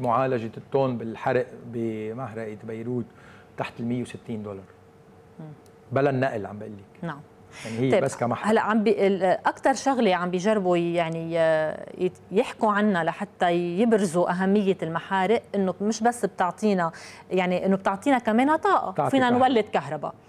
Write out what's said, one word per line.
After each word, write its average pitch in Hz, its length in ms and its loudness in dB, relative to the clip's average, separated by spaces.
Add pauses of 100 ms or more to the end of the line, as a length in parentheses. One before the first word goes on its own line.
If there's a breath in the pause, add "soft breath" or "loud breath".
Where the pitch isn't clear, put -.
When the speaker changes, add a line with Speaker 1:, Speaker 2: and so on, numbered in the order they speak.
Speaker 1:
معالجة 123 560 0
الطن 131 400 0
بالحرق 117 500 -2 (260)
بمحرقة 110 840 -6 (100)
بيروت 113 380 -6 (520 loud breath)
تحت - 220 -8
المية 123 220 -4
وستين 113 420 -10
دولار. 98 200 -12 (760)
Speaker 2:
مم. 160 60 -14 (460)
Speaker 1:
بلا 135 180 2
النقل 127 360 -2
عم 101 140 -12
بقول 110 120 -14
لك. 101 320 -20
Speaker 2:
نعم. 151 160 -8 (460 loud breath)
Speaker 1:
يعني 113 140 -8
هي 131 120 2
Speaker 2:
طيب، 190 120 4
Speaker 1:
بس 139 140 -2
كمحرقة. 120 340 -2
Speaker 2:
هلا 220 100 4
عم 214 220 2
بي-، 202 240 4
ال-، 185 380 2
أكتر 285 280 2
شغلة 240 420 2
عم 175 140 -2
بيجربوا 180 480 2
يعني، 165 640 -2
آه، 160 460 2 (120)
يت-، 180 240 -4 (100)
يحكوا 214 400 0
عنها 202 320 2
لحتى 175 480 -2
يبرزوا 175 800 2
أهمية 190 520 2
المحارق، 185 580 0 (140)
إنه 190 260 0
مش 220 220 -2
بس 240 220 0
بتعطينا، 190 640 0 (400 loud breath)
يعني 180 340 0
إنه 190 100 4
بتعطينا 196 440 2
كمان 247 360 2
طاقة، 349 360 0
Speaker 1:
بتعطي 143 200 0
Speaker 2:
فينا 262 180 4
Speaker 1:
كهرباء. 247 200 6
Speaker 2:
نولد 220 160 2
كهرباء. 156 480 -4 (160)